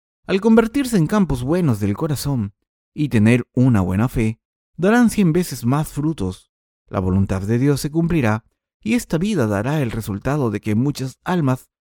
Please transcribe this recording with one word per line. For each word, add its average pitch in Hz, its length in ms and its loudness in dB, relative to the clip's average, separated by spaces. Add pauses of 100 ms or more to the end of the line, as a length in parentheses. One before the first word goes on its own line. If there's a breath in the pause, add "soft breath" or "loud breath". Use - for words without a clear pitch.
(280)
al 190 120 -2
convertirse 226 580 2
en 151 100 2
campos 151 340 0
buenos 139 380 0
del 101 180 -2
corazón 135 560 -4 (400)
y 147 160 -4
tener 117 440 4
una 123 280 4
buena 92 260 0
fe, 110 320 -2 (380)
darán 220 320 4
cien 175 240 2
veces 143 320 -4
más 143 240 0
frutos. 143 640 -6 (360)
La 101 120 -4
voluntad 95 420 0
de 110 160 0
Dios 139 240 2
se 151 80 -6
cumplirá 151 560 0 (340)
y 214 140 -2
esta 226 240 -2
vida 175 300 0
dará 117 340 0
el 117 80 -2
resultado 113 640 -4
de 104 100 -6
que 104 140 -2
muchas 131 480 -4
almas 143 580 -2